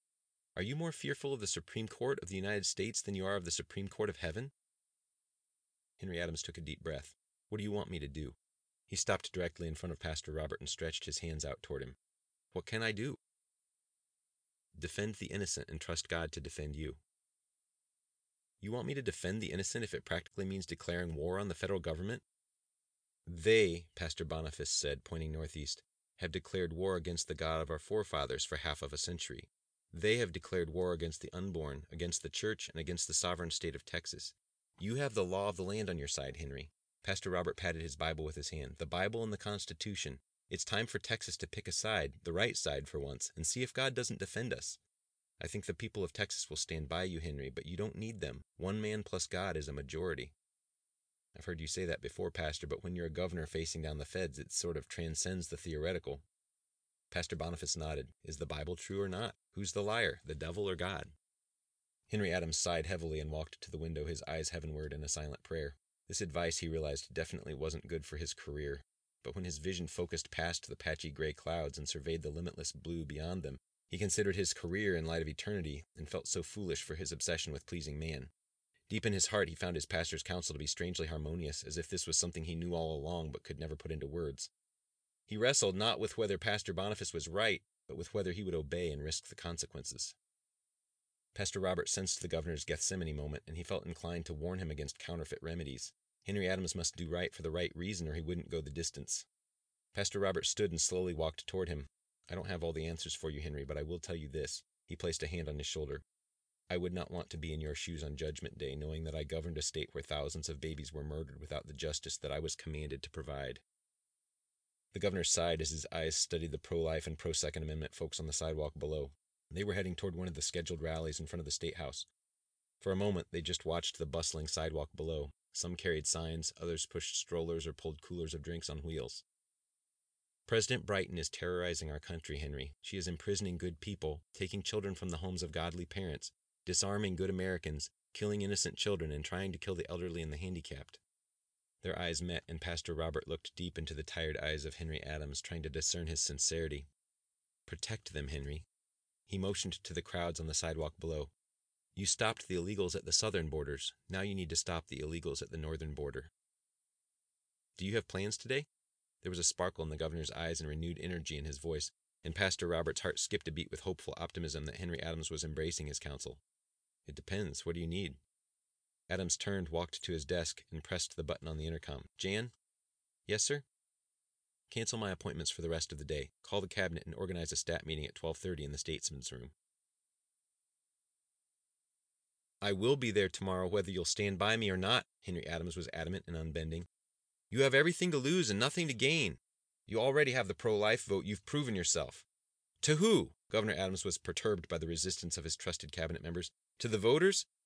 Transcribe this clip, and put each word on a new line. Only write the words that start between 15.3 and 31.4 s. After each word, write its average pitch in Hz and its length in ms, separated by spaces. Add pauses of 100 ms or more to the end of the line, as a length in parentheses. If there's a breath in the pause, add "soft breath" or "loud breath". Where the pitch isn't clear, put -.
and 78 120
trust - 260
God 82 240
to 80 100
defend 76 340
you." 76 220 (1600)
"You 104 100
want 120 160
me 139 60
to 139 80
defend 101 400
the 101 100
innocent 95 320
if 104 100
it - 120
practically 90 400
means 95 200
declaring 87 500
war 87 220
on 101 100
the 85 80
federal 95 240
government?" 85 440 (1040)
"They," 87 680
Pastor 82 300
Boniface 78 480
said, 71 320
pointing 80 280
northeast, 78 520 (340)
"have 90 140
declared 87 420
war 92 220
against 85 320
the 82 80
God 80 260
of 76 80
our 78 100
forefathers 76 640
for 76 120
half 76 240
of 71 120
a 76 40
century. - 520 (440)
They 104 240
have 113 140
declared 85 380
war 90 240
against 80 280
the - 120
unborn, 80 580